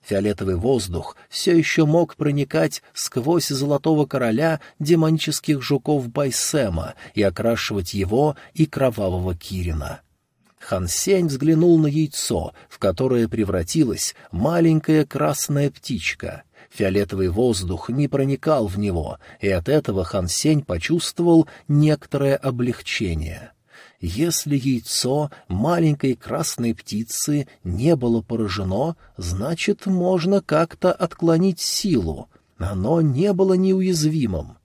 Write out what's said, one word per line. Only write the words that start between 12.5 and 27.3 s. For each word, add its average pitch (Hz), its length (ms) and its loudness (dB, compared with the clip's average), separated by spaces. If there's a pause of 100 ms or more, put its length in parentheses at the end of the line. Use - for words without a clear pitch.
в - 120 -20
которое 117 500 2
превратилась 101 840 -2 (160)
маленькая 156 760 2
красная 143 640 -2
птичка. - 720 -8 (260)
Фиолетовый 95 600 0
воздух 92 600 0
не 135 180 0
проникал 135 600 0
в 95 100 -6
него, 92 400 -2 (220)
и 101 100 0
от 90 200 0
этого 117 340 0
Хан 90 240 -4
Сень 147 360 0
почувствовал 165 840 2 (200)
некоторое 147 680 2
облегчение. 113 1160 -4 (480)
Если 143 560 -2
яйцо 135 760 -2 (200)
маленькой 147 680 2
красной 127 580 -4
птицы 113 760 -4 (160)